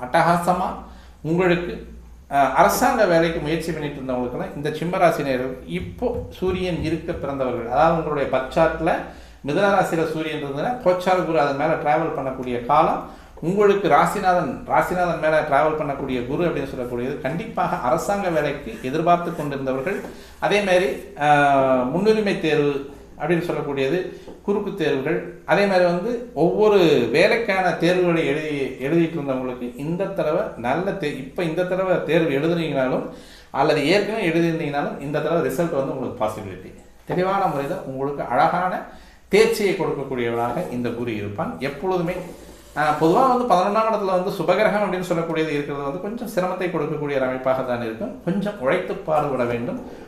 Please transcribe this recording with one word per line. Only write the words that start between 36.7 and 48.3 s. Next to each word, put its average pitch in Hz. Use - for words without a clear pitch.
தெளிவான 185
முறையில 139
உங்களுக்கு 135
அழகான 175
தேர்ச்சியை 202
கொடுக்கக்கூடியவனாக 127
இந்த 120
குரு 117
இருப்பான் 101
எப்பொழுதுமே. 170
ஆ, 151
பொதுவா 196
வந்து 247
பதினொன்றாம் 202
இடத்துல 202
வந்து 185
சுபகிரகம் 190
அப்படின்னு 185
சொல்லக்கூடியது 165
இருக்கிறது 143
வந்து 180
கொஞ்சம் 214
சிரமத்தை 180
கொடுக்கக்கூடிய 147
ஒரு 131
அமைப்பாக 131
தான் 120
இருக்கும். 113
கொஞ்சம் 202